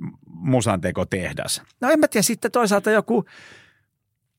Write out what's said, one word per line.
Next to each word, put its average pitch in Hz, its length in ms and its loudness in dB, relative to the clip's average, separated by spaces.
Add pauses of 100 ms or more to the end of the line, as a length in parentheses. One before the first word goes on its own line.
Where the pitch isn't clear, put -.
(280)
musantekotehdas. 92 1300 -2 (200)
No 247 80 0
en 311 100 4
mä 302 80 4
tiedä, 208 160 0
sitten 226 280 -2
toisaalta 208 400 2
joku, 220 340 2 (1120)